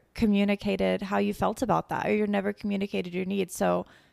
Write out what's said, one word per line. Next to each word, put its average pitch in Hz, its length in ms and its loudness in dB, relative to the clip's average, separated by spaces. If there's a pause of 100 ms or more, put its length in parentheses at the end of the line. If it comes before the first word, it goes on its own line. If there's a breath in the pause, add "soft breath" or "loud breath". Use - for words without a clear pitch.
(140)
communicated 202 880 2
how 202 160 -4
you 202 160 0
felt 202 300 -2
about 170 260 2
that, - 180 -2
or 208 80 2
you 214 120 0
never 202 260 0
communicated 196 600 -4
your 185 120 -4
needs. 190 300 -4
So 180 320 0 (260 soft breath)